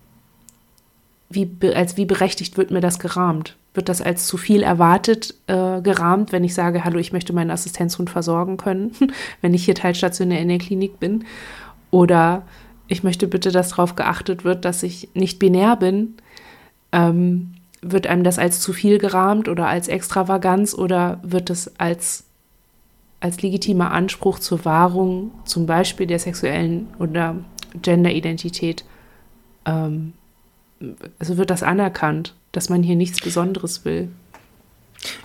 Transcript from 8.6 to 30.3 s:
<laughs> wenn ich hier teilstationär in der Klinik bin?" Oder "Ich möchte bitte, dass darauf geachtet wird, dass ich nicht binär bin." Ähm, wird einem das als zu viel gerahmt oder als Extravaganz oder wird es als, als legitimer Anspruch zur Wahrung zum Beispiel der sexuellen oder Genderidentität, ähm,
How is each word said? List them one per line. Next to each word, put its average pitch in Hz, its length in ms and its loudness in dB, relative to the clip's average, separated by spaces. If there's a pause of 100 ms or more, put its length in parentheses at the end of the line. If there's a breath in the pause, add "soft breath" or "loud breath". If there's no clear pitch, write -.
<laughs> - 240 -14
wenn 175 120 4
ich 175 100 2
hier 190 120 2
teilstationär 180 680 0
in 175 80 0
der 175 80 2
Klinik 196 420 -4
bin?" 214 260 -2 (680 loud breath)
Oder 175 520 6 (440 soft breath)
"Ich 180 160 -4
möchte 185 240 0
bitte, 185 240 0
dass 180 180 2
darauf 175 260 0
geachtet - 480 -2
wird, 180 220 0
dass 180 160 -2
ich - 320 -8
nicht 185 260 -2
binär 190 360 6
bin." 196 400 0 (760 soft breath)
Ähm, 175 640 2 (280)
wird 185 260 0
einem 180 160 2
das 180 160 2
als 175 220 0
zu 190 120 -2
viel 208 240 4
gerahmt 202 500 2
oder 170 200 0
als 175 200 -2
Extravaganz 190 840 0
oder 180 480 0
wird 180 300 -2
es - 280 -8
als, 175 440 -4 (960)
als 175 240 -4
legitimer 190 480 0
Anspruch 190 480 -2
zur 175 260 -4
Wahrung 185 680 2 (140)
zum 170 220 -2
Beispiel 180 400 0
der 170 120 0
sexuellen 170 680 -4 (100)
oder 165 380 -4 (440)
Genderidentität, 170 1040 0 (800 soft breath)
ähm, 160 480 -4 (1080)